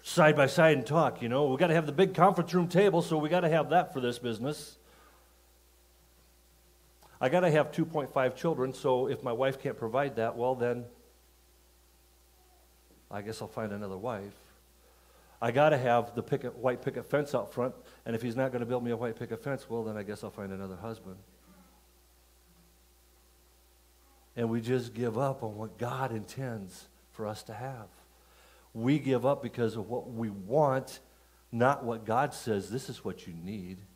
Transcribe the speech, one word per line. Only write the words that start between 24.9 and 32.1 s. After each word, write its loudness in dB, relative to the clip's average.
give -2
up -2
on -8
what -10
God -4
intends -8
for -8
us -8
to -14
have. -12
We 2
give 0
up 2
because -2
of -8
what -6
we -4
want, 0
not 2
what -6
God 0